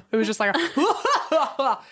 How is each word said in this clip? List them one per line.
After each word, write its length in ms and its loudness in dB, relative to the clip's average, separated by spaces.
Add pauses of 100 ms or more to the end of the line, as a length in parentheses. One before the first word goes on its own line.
(120)
It 60 0
was 80 2
just 140 -4
like 160 2
a 200 0
<laughs> 460 2 (100)
<laughs> 460 0 (120)